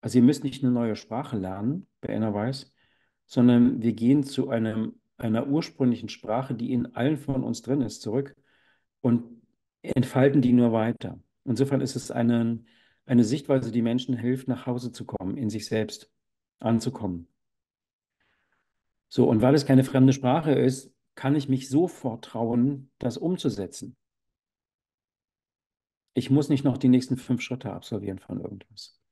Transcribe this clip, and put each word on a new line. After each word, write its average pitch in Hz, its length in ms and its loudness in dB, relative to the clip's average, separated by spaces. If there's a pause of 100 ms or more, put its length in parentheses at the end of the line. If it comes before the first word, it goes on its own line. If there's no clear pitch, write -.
Also 117 180 2
ihr 120 40 8
müsst 143 200 4
nicht 135 200 -6
eine 123 80 2
neue 117 240 0
Sprache - 420 -8
lernen 98 500 -4 (140)
bei - 120 -8
Innerweis, 110 600 -4 (520)
sondern 120 560 4
wir 113 120 0
gehen 127 300 2
zu 135 260 -4
einem, 110 500 -2 (180)
einer 117 300 -2
ursprünglichen 127 640 -2
Sprache, 123 460 -6
die 113 160 -6
in 120 240 -4
allen 143 220 0
von 135 260 -4
uns 117 200 -6
drin 139 180 -2
ist, 107 200 -6
zurück 120 340 -4 (680)
und 120 400 0 (400)
entfalten 135 600 2
die 123 120 4
nur 120 180 4
weiter. 110 480 -4 (240)
Insofern 131 380 0
ist - 140 -6
es - 160 -8
eine, 117 520 0 (440)
eine 120 160 4
Sichtweise, 127 480 0
die 117 100 0
Menschen 123 340 -2
hilft, 123 320 -4
nach 123 200 -4
Hause 120 240 -6
zu - 140 -14
kommen, 95 320 -8
in 117 120 -2
sich 107 160 -8
selbst - 460 -6 (480)
anzukommen. 113 680 -2 (1800)
So, - 180 4
und 110 140 4
weil 131 140 6
es 143 100 2
keine 131 200 6
fremde 131 280 6
Sprache 147 380 0
ist, 131 420 0 (220)
kann 135 200 -2
ich 139 140 -4
mich 135 200 -2
sofort 139 560 -2
trauen, 123 720 -2
das 120 180 -4
umzusetzen. 131 800 -6 (2250)
Ich - 160 -2
muss 139 200 4
nicht 139 160 2
noch 131 120 2
die 131 120 2
nächsten 127 280 4
fünf 123 240 -4
Schritte 120 300 -8
absolvieren 101 480 -8
von - 220 -10
irgendwas. - 580 -16 (120)